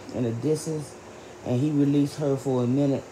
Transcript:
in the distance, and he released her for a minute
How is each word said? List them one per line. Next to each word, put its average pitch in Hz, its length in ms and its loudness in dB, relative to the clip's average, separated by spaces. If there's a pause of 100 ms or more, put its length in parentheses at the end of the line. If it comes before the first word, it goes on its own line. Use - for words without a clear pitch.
(140)
in 117 100 -2
the 113 60 0
distance, 151 560 -2 (580)
and 123 160 0
he 151 100 2
released 143 460 4
her 143 200 2
for 127 260 0
a 120 40 2
minute 135 460 2